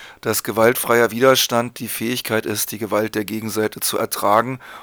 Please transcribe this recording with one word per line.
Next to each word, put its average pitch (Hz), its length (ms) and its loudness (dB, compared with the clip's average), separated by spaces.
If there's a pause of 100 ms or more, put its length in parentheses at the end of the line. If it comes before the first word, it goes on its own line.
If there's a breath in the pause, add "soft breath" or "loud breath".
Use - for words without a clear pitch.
(200 loud breath)
dass 113 220 -2
gewaltfreier 117 720 2
Widerstand 120 640 2
die 113 100 -8
Fähigkeit 113 580 -4
ist, - 260 -4
die 107 60 -10
Gewalt 104 360 -2
der 107 100 -2
Gegenseite 107 540 -4
zu - 180 -2
ertragen, 113 640 0 (240 loud breath)